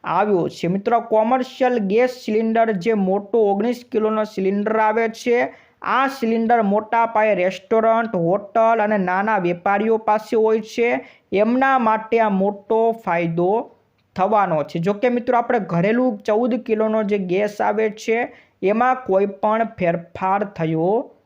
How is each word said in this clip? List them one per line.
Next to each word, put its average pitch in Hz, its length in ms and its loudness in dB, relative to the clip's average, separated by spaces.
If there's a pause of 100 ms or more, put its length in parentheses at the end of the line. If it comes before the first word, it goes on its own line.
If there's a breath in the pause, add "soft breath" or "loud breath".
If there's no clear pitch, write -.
આવ્યો 175 440 0
છે. - 200 -6
મિત્રો, 202 320 0
કોમર્શિયલ 247 800 0
ગેસ 220 320 0 (140)
સિલિન્ડર 226 460 0
જે 202 220 -2
મોટો 202 460 0
ઓગણીસ 214 520 0
કિલોનો 214 320 0
સિલિન્ડર 208 560 -2
આવે 220 300 2
છે, 247 440 -2 (280 loud breath)
આ 254 260 0
સિલિન્ડર 226 540 0
મોટા 214 440 0
પાયે 214 300 2
રેસ્ટોરન્ટ, 220 800 0
હોટલ 208 680 2
અને 214 140 0
નાના 196 400 0
વેપારીઓ 202 600 0
પાસે 220 400 0
હોય 220 240 2
છે, 240 440 -2 (280 loud breath)
એમના 254 460 2
માટે 220 400 0
આ 214 100 2
મોટો 202 640 0 (140)
ફાયદો 175 680 0 (440)
થવાનો 185 480 2
છે. - 160 -6
જો 196 140 -2
કે 247 160 0
મિત્રો, 247 280 0
આપણે 240 220 0
ઘરેલું 208 580 0
ચૌદ 226 380 0
કિલોનો 220 480 -2
જે 208 140 -2
ગેસ 202 440 -2
આવે 208 280 0
છે, 226 440 -4 (300 loud breath)
એમાં 233 320 2
કોઈ 196 300 0
પણ 214 380 -2 (160)
ફેરફાર 185 640 -2
થયો 180 680 -2 (140)